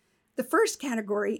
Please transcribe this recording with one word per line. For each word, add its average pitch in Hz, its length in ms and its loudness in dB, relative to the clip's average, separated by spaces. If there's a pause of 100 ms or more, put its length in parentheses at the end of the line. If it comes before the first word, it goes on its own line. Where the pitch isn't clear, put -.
(380)
The 254 80 -4
first 427 340 2
category 208 600 -2